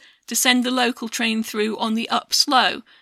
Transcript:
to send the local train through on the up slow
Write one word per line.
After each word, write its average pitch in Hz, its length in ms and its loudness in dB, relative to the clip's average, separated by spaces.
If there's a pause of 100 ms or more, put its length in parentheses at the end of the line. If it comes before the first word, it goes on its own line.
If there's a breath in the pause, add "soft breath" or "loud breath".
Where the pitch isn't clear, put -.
(280 soft breath)
to 233 80 -6
send 247 280 2
the 247 60 -2
local 247 380 -2
train 220 340 -2
through 214 360 -4
on 220 160 -2
the 226 160 -2
up - 240 -2
slow 247 500 2 (180 soft breath)